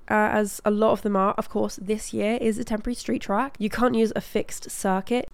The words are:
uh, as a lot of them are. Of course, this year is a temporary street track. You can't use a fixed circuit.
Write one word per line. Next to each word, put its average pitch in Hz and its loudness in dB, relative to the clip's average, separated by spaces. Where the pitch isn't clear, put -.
uh, 214 4
as 208 0
a 208 4
lot 202 4
of 214 0
them 208 0
are. 190 4
Of - -4
course, 208 -2
this 214 -4
year 220 0
is 220 0
a 240 -6
temporary 226 -2
street - -4
track. 233 -2
You 208 0
can't 247 2
use 226 4
a 214 -2
fixed - -4
circuit. 196 0